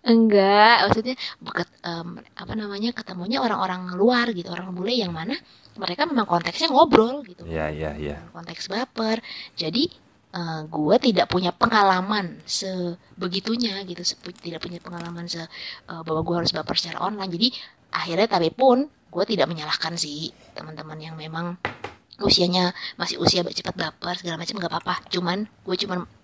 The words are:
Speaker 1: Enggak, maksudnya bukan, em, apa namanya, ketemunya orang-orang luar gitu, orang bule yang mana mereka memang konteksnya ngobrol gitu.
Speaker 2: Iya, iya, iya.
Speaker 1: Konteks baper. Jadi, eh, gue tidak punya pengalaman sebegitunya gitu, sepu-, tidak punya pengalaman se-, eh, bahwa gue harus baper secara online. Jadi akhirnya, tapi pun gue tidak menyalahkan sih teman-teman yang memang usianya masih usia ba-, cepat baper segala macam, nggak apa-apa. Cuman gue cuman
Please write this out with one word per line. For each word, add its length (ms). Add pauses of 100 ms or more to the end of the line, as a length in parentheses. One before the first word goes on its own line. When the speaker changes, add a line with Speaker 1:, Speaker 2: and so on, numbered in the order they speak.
Speaker 1:
Enggak, 880
maksudnya 240 (260)
bukan, 280 (160)
em, 260 (260)
apa 200
namanya, 360
ketemunya 480
orang-orang 540
luar 400
gitu, 160
orang 240
bule 240
yang 160
mana 240 (360)
mereka 320
memang 200
konteksnya 440
ngobrol 540
gitu. 220
Speaker 2:
Iya, 240
iya, 260
iya. 220 (140)
Speaker 1:
Konteks 360
baper. 540 (340)
Jadi, 380 (380)
eh, 340
gue 340
tidak 300
punya 240
pengalaman 920
sebegitunya 1400
gitu, 180
sepu-, 320
tidak 260
punya 180
pengalaman 480
se-, 180 (400)
eh, 180
bahwa 200
gue 160
harus 120
baper 240
secara 280
online. 280
Jadi 180 (420)
akhirnya, 400
tapi 200
pun 260 (100)
gue 400
tidak 200
menyalahkan 500
sih 340 (220)
teman-teman 440
yang 180
memang 440 (600)
usianya 520 (240)
masih 240
usia 240
ba-, 80
cepat 240
baper 420
segala 220
macam, 180
nggak 160
apa-apa. 220 (140)
Cuman 360
gue 320
cuman 320 (160)